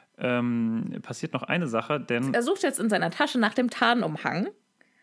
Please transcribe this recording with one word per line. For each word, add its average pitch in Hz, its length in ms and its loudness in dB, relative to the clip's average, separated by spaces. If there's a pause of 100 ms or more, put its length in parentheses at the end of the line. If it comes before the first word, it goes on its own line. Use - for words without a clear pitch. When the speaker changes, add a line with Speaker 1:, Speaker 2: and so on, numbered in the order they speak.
(180)
Speaker 1:
ähm, 120 840 0
passiert - 320 -8
noch 127 100 -2
eine 170 240 0
Sache, 117 320 0
denn 120 340 0
Speaker 2:
Er 240 100 2
sucht 370 200 0
jetzt 302 160 0
in 220 100 0
seiner 170 200 2
Tasche 294 300 -2
nach 208 140 2
dem 247 160 2
Tarnumhang, 202 800 0 (560)